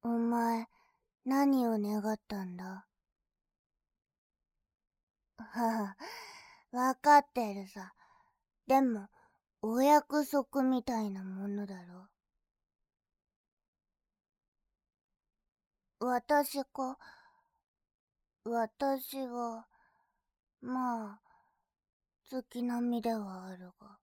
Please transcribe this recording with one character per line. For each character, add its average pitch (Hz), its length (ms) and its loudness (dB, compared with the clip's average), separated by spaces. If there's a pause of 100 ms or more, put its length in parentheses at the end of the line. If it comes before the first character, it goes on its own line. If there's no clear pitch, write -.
お 233 40 -2
前、 233 580 0 (560)
何 269 420 4
を 226 120 2
願 208 340 -2
っ 214 160 -6
た 196 160 -8
ん 180 140 -12
だ？ 190 280 -14 (2500)
は 226 580 -4 (760)
は、 247 60 -6
わ 254 160 0
か 294 240 8
っ 285 140 2
て 214 220 -4
る 196 140 -10
さ。 190 260 -16 (720)
で 269 160 6
も、 220 260 -2 (540)
お 226 180 0
約 294 460 6
束 277 360 0
み 262 220 2
た 233 160 -2
い 208 100 -2
な 190 140 -10
も 190 240 -8
の 202 160 -6
だ 190 220 -12
ろ。 180 240 -20 (4000)
私 269 680 2
か？ 262 320 -8 (1500)
私 262 840 -2
は、 233 400 -6 (960)
ま 247 540 -4
あ、 208 60 -20 (1080)
月 254 340 -8
並 240 240 -2
み 240 140 0
で 226 140 -2
は 190 320 -8
あ 190 100 -16
る 180 240 -20
が。 202 220 -20